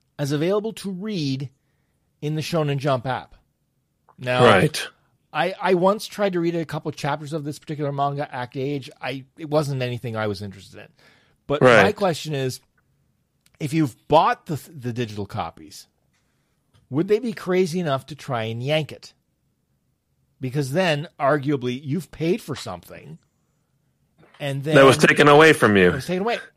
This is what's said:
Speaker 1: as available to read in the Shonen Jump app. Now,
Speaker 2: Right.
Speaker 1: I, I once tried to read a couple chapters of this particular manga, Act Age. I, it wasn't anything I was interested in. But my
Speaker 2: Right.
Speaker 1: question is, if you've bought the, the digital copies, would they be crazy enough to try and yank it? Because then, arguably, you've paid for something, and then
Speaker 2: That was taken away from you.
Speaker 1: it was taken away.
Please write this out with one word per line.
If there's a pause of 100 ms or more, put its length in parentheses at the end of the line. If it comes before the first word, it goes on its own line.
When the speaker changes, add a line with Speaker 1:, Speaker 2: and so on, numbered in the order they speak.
(200)
Speaker 1:
as
available
to
read (720)
in
the
Shonen
Jump
app. (840)
Now,
Speaker 2:
Right. (440)
Speaker 1:
I,
I
once
tried
to
read
a
couple
chapters
of
this
particular
manga,
Act
Age. (100)
I, (120)
it
wasn't
anything
I
was
interested
in. (580)
But
my
Speaker 2:
Right.
Speaker 1:
question
is, (1000)
if
you've (120)
bought
the, (200)
the
digital
copies, (1000)
would
they
be
crazy
enough
to
try
and
yank
it? (1300)
Because
then, (120)
arguably,
you've
paid
for
something, (1200)
and
then
Speaker 2:
That
was
taken
away
from
you.
Speaker 1:
it
was
taken
away. (200)